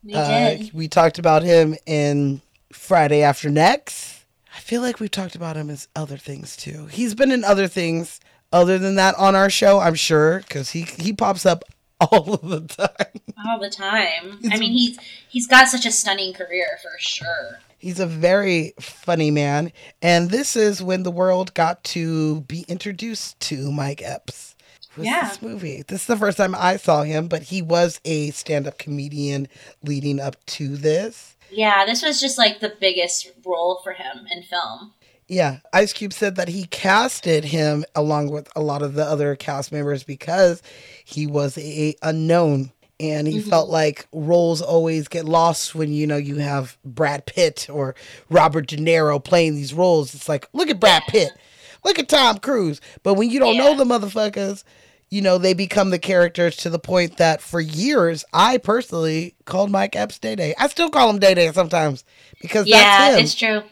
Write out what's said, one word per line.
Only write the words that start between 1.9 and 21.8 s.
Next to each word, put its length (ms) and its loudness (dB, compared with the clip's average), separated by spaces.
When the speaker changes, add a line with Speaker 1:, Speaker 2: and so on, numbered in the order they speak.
Speaker 2:
Friday 500 2
After 260 2
Next. 760 0
I 40 -20
feel 220 -6
like 180 -6
we've 120 -6
talked 240 -8
about 220 -10
him 120 -8
as 260 -14
other 220 -10
things, 380 -16
too. 360 -16
He's 240 -4
been 160 2
in 120 0
other 240 2
things 520 -6
other 240 4
than 180 0
that 200 4
on 200 4
our 140 4
show, 300 6
I'm 160 2
sure, 540 2
'cause 220 -8
he, 100 -8
he 320 -6
pops 320 -2
up 180 2
<laughs> 180 -20
all 320 4
of 160 -2
the 120 -4
time. 600 -6
Speaker 1:
All 120 -4
the 100 -8
time. 720 -4
Speaker 2:
He's 120 -2
Speaker 1:
I 40 0
mean, 160 -2
he's, 240 0
he's 180 -4
got 220 8
such 160 -2
a 60 -2
stunning 420 -4
career, 480 -6
for 180 -16
sure. 600 -8
Speaker 2:
He's 220 -10
a 80 0
very 720 0
funny 520 -2
man. 400 0
And 300 4
this 240 -2
is 260 0
when 220 -4
the 80 -4
world 420 0
got 320 -2